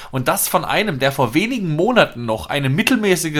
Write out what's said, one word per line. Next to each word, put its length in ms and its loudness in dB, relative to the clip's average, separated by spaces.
Und 160 -2
das 200 0
von 180 0
einem, 340 -2
der 120 2
vor 220 0
wenigen 420 0
Monaten 500 2
noch 220 -4
eine 220 -2
mittelmäßige 720 2